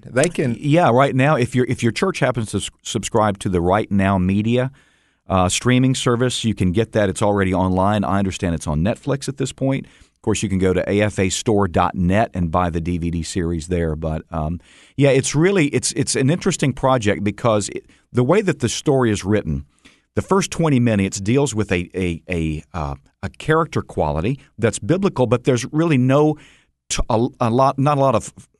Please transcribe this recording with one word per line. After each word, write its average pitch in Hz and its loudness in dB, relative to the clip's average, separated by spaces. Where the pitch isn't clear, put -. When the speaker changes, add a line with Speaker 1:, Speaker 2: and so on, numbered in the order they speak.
Speaker 1:
They 139 0
can. 139 -2
Speaker 2:
Yeah, 147 4
right 127 2
now, 135 4
if 120 -2
your, 123 2
if 127 -4
your 117 2
church 185 -2
happens 123 0
to 101 -4
s-, - -4
subscribe 107 -2
to 107 -4
the 87 2
Right 90 0
Now 98 2
Media, 110 0
uh, 92 2
streaming 127 2
service, 120 0
you 107 0
can 92 0
get 107 0
that. 104 2
It's 87 -6
already 101 2
online. 92 2
I 98 -2
understand 95 -2
it's - -8
on 76 -2
Netflix 135 -4
at 143 -10
this 135 -4
point. 135 -4
Of - -20
course, 110 -2
you 104 -4
can 95 -2
go 92 2
to 90 0
A 101 2
F 104 0
A 95 0
store 101 0
dot 87 0
net 95 2
and 87 -2
buy 90 0
the 85 -4
D 85 -2
V 85 -4
D 85 -4
series 82 -4
there. 85 -2
But, 80 -6
um, 82 -6
yeah, 139 4
it's 131 2
really, 170 2
it's, - -2
it's - -2
an 127 2
interesting 165 -2
project 107 0
because 104 0
it, - -12
the 120 2
way 175 4
that 185 -2
the 117 0
story 127 0
is 95 -2
written, 80 -2
the 107 0
first 190 0
twenty 151 2
minutes 104 2
deals 120 0
with 104 -2
a, 90 -2
a, 87 -2
a, 80 -2
uh, 71 -6
a 95 -10
character 160 -2
quality 82 -2
that's 107 -2
biblical, 156 0
but 120 0
there's 127 0
really 156 2
no 143 4
t-, - -2
a, 117 2
a 120 2
lot, 135 2
not 143 2
a 135 0
lot 135 4
of - -4